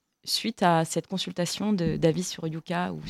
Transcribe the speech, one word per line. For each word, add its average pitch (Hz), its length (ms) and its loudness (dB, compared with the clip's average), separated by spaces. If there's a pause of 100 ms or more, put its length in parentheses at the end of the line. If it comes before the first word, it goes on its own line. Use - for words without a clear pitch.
(260)
suite - 380 -2
à 170 200 6
cette 165 240 -2
consultation 185 640 -2
de, 165 240 2
d'avis 160 280 2
sur - 220 -8
Yuka 170 460 -4
ou, 156 180 -8